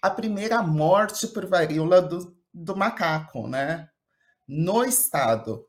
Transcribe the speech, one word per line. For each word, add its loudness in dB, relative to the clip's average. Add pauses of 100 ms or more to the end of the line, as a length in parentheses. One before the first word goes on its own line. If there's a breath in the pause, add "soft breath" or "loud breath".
a 2
primeira -2
morte 2
por -8
varíola 4
do, -6 (180)
do -8
macaco, -2
né? -4 (580)
No 0
estado. 0